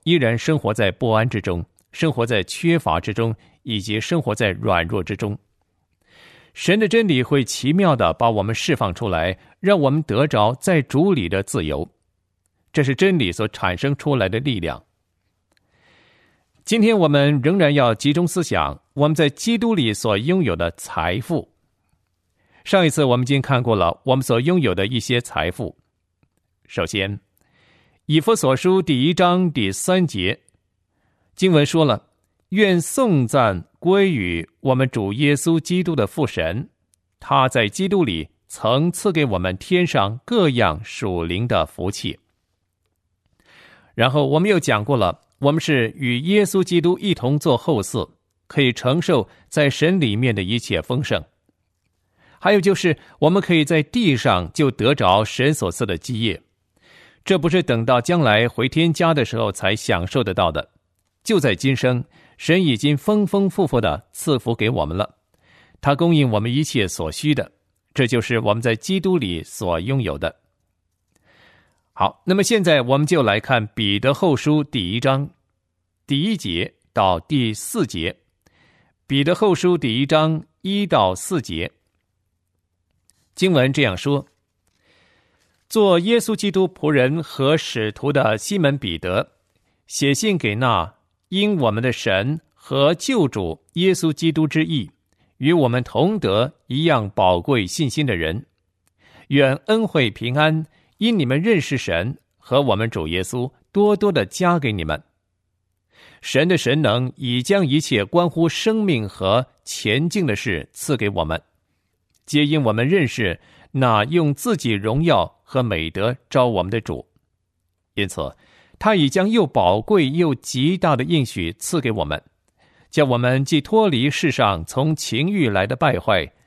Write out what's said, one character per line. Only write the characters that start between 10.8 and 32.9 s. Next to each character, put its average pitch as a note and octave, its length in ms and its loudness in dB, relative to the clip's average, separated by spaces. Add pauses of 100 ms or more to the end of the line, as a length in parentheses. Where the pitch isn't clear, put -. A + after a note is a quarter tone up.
主 F3 280 2
里 G#2 160 0
的 F#2+ 140 -2
自 G2 240 -4
由。 C#2+ 220 -4 (840)
这 D3 120 0
是 C3 120 -2
真 F#3 220 2
理 G2 140 0
所 A2 160 -4
产 F2+ 300 -4
生 C#3+ 180 -2
出 C#3+ 200 -2
来 G2+ 140 0
的 A2 100 -2
力 B2+ 200 -4
量。 D2 240 -8 (1800)
今 A3+ 180 2
天 A3 160 4
我 E3 100 4
们 C#3+ 340 4
仍 E3 160 2
然 D3 160 4
要 B2 200 4
集 C#3 200 0
中 E3+ 140 2
思 E3+ 160 -2
想 D2 380 -2 (120)
我 C#3+ 140 2
们 D#3 60 2
在 D3+ 160 2
基 A3 280 -2
督 A3+ 180 0
里 A#2 180 0
所 G#2 240 -2
拥 E3+ 260 0
有 F#2 120 0
的 E2 160 -2
财 F2+ 500 -4
富。 - 300 -6 (1120)
上 F#3 220 2
一 D3+ 40 2
次 D3 140 0
我 B2 140 4
们 B2+ 60 0
已 - 40 -6
经 C#3 140 2
看 B2+ 200 0
过 A#2 140 0
了 E2+ 300 0
我 C3 100 2
们 C3 80 0
所 A#2 160 0
拥 E3+ 220 0
有 G#2 120 2
的 F#2+ 140 -2
一 A#2+ 120 -2
些 A#2+ 220 -2
财 D#2+ 300 -4
富。 - 240 -10 (920)
首 F2+ 180 -4
先， G2 340 -4 (880)
以 D3+ 140 2
弗 A3 160 2
所 C3 200 2
书 F#3 260 2
第 C3+ 220 0
一 E3+ 100 2
章 F3 380 2
第 G#2 200 -2
三 F#3 340 0
节， G2 340 -2 (960)
经 F#3 160 2
文 D3 140 4
说 E3 180 2
了 A#2+ 240 0 (420)
：“愿 F#3+ 320 2
颂 F3 460 0